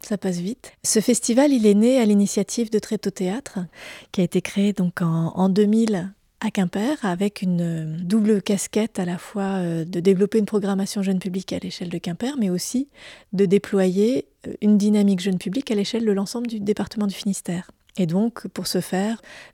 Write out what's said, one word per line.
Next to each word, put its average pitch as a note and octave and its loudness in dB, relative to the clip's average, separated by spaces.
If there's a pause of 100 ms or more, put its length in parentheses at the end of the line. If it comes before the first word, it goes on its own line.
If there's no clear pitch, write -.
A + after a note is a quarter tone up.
ça - -6
passe F3+ -4
vite. F#3+ -8 (100)
Ce - 2
festival, B3+ 2
il A3 4
est G3+ 8
né A#3+ 6
à A3 4
l'initiative G#3 2
de A3 0
Tréteau G3+ -4
Théâtre, G3+ -6 (520)
qui F#3 0
a - 4
été F3 0
créé G3+ 0
donc F3+ -2
en, E3 0
en F#3+ 4
deux G#3 4
mille G#3 2 (280)
à A3 -4
Quimper, G#3 0
avec G3 -2
une, F3+ 0
euh, D#3+ -4
double G#3 2
casquette G#3 -2
à F#3 -2
la F3 -4
fois, G3 -4
euh, E3 -2
de F3 -6
développer G3 4
une G#3 2
programmation G3 -2
jeune F#3+ 0
public F#3 -6
à F3+ -6
l'échelle F3+ -8
de E3+ -6
Quimper, A#3 -6
mais G#3 2
aussi G#3 -2 (460)
de G3 4
déployer, G3 2 (200)
euh, - -10
une G#3 6
dynamique G3+ 4
jeune F#3 -2
public A3 -4
à A3 0
l'échelle A3 -2
de G#3 4
l'ensemble A3 -4
du A3+ -8
département G3+ -2
du F#3+ -4
Finistère. F3+ -6 (280)
Et F#3+ 2
donc, G3 -2
pour F3+ -10
ce F3+ -2
faire, G#3 -4 (320)